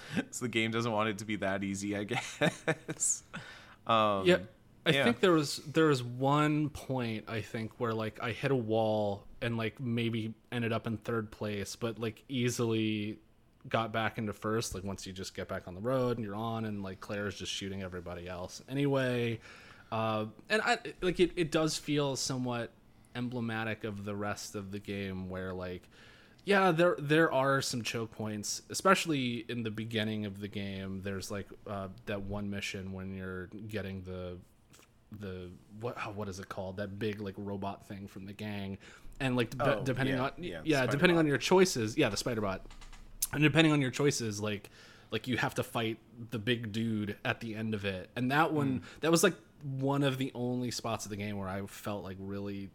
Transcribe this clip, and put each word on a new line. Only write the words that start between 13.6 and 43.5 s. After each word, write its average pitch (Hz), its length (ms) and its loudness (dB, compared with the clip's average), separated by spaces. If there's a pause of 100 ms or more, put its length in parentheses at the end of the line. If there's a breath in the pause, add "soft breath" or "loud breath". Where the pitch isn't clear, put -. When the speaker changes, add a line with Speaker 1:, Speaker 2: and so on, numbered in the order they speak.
Speaker 2:
got 113 240 2
back 110 260 0
into 107 140 -2
first, 110 420 -2
like, 92 100 -6
once 95 220 -6
you 95 60 -10
just 92 220 -10
get 92 140 -6
back 92 200 -6
on 90 60 -10
the 90 60 -10
road 123 360 2
and 120 80 -4
you're 101 120 -6
on, 113 280 -2
and, 104 180 -4
like, 95 180 -8
Claire 104 260 -4
is 95 80 -2
just - 180 -6
shooting 98 300 -4
everybody 87 460 -8
else 90 400 -8
anyway. 127 720 2 (540 loud breath)
Uh, 110 340 0 (220)
and 214 140 2
I, 233 160 2 (240)
like, 180 180 0
it, 170 160 6
it 165 140 0
does 160 260 2
feel 143 400 0
somewhat 123 540 -2 (460)
emblematic 113 680 -2
of 101 200 -4
the 104 100 -4
rest 101 400 -4
of 98 160 -6
the 101 80 -6
game 98 500 -4
where, 92 240 -6
like, 92 360 -6 (560 loud breath)
yeah, 196 260 6
there, 170 280 6
there 151 340 6
are 135 280 4
some 127 220 -2
choke 113 300 -4
points, 107 580 -4
especially 131 800 4
in 120 140 -2
the 110 80 -2
beginning 110 560 -2
of 98 140 -6
the 101 80 -6
game. 95 540 -6
There's, 98 280 -6
like, 101 180 -6 (180)
uh, 98 220 -6 (180)
that 101 160 -4
one 101 260 -4
mission 98 440 -6
when 95 220 -8
you're 92 320 -6 (220)
getting 95 360 -6
the, 90 340 -8 (840)
the, 92 300 -10 (300)
what, 120 160 -6 (100)
oh, 110 60 -8
what 101 160 -6
is 95 120 -8
it 95 80 -12
called? 95 300 -6
That 101 200 -6
big, 104 220 -2
like, 98 160 -6
robot 101 500 -6
thing 101 200 -10
from 95 180 -14
the 101 80 -10
gang. 101 460 -6 (420 loud breath)
And, 131 160 2
like, 123 220 2
de-, 143 220 4
Speaker 1:
Oh, - 40 -4
Speaker 2:
depending 131 320 2
Speaker 1:
yeah, 127 60 0
Speaker 2:
on, 139 160 0
Speaker 1:
yeah, 156 260 -8
Speaker 2:
yeah, 151 140 4
Speaker 1:
Spider 123 140 4
Speaker 2:
depending 170 240 6
Speaker 1:
Bot. 160 80 6
Speaker 2:
on - 20 6
your 143 120 4
choices, 143 600 6
yeah, 139 100 6
the 101 80 0
Spider 120 240 0
Bot. 95 240 -2 (680)
And 143 100 4
depending 151 300 8